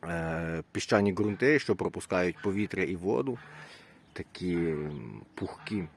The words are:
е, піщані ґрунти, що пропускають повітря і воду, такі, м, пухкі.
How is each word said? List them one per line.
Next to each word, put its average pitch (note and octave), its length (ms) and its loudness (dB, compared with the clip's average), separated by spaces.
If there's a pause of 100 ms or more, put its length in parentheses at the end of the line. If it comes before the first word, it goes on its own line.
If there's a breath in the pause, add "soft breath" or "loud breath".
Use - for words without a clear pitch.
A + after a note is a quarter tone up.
е, E2 680 -2
піщані G2+ 420 4
ґрунти, A2 460 4
що - 160 2
пропускають F2+ 680 0
повітря G2 420 0
і F2 120 0
воду, A#2+ 420 0 (760 loud breath)
такі, - 420 -4
м, D2+ 680 -2 (140)
пухкі. G2 600 -6